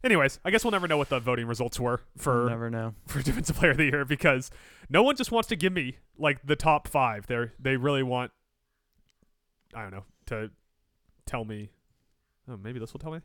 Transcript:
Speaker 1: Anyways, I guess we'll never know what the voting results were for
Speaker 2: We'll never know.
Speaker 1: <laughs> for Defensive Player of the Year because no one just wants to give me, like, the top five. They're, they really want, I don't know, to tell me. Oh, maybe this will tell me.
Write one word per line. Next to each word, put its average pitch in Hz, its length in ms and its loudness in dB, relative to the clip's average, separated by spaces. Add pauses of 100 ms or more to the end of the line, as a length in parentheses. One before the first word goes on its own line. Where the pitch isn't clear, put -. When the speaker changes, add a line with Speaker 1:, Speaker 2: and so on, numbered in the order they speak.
Speaker 1:
Anyways, 165 400 4
I 185 60 0
guess 220 140 4
we'll 240 80 2
never 180 140 0
know 156 120 2
what 143 100 0
the 135 100 0
voting 120 280 0
results 120 340 -4
were 123 200 0 (160)
for 123 260 2
Speaker 2:
We'll 120 80 2
never 117 200 -4
know. 113 300 -4
Speaker 1:
<laughs> - 60 -20
for 135 160 -4
Defensive 135 340 0
Player 147 160 4
of 131 60 2
the 156 60 4
Year 143 200 0
because 135 460 2 (380)
no 160 140 6
one 269 140 4
just 247 160 -4
wants 226 160 0
to 226 80 -2
give 185 160 0
me, 135 240 -4 (200)
like, 143 300 0
the 147 100 2
top 151 300 2
five. 113 400 0
They're, 117 320 -4
they 131 180 0
really 135 280 2
want, 123 260 -2 (1400)
I 113 80 -12
don't 98 100 -12
know, 98 120 -14 (220)
to 110 240 -6 (760)
tell 117 200 -6
me. 107 260 -10 (760)
Oh, 120 80 -14
maybe 110 220 -12
this 113 140 -12
will - 80 -14
tell 160 120 -12
me. 165 120 -10